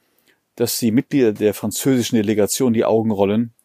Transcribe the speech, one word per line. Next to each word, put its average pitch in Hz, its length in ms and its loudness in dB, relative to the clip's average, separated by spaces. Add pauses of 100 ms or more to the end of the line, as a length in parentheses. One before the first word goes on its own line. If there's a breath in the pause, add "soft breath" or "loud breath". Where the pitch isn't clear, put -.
(560)
dass - 240 -2
die 117 120 0
Mitglieder 123 420 0
der 104 200 0
französischen 123 640 -2
Delegation 107 560 0
die 110 140 0
Augen 110 260 0
rollen, 104 400 0 (140)